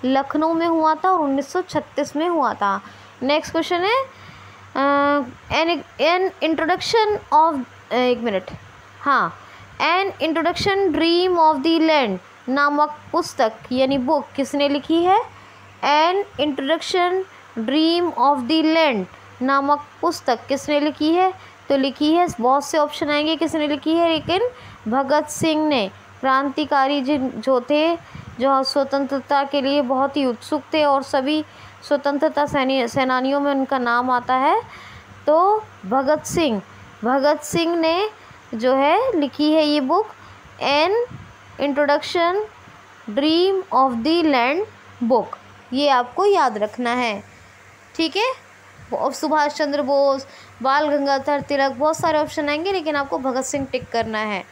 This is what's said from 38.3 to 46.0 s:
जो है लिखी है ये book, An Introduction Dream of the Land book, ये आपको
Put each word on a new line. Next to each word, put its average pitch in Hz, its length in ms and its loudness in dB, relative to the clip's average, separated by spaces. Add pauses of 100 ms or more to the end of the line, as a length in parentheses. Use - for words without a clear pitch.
जो 247 200 0
है 349 460 2
लिखी 294 320 0
है 311 140 4
ये 294 160 2
book, 339 260 0 (560)
An 311 320 2 (640)
Introduction 294 800 0 (680)
Dream 330 520 2 (140)
of 269 200 4
the 320 280 0
Land 285 400 2 (480)
book, 226 260 0 (360)
ये 285 160 2
आपको 247 360 0